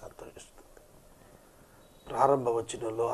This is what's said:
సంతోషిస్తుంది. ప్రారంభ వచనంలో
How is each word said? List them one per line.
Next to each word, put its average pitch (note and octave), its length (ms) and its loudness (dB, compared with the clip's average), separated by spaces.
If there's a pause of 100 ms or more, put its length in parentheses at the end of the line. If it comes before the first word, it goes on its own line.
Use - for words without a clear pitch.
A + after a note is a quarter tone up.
సంతోషిస్తుంది. - 840 -18 (1200)
ప్రారంభ C3 400 4 (120)
వచనంలో A#2 540 -4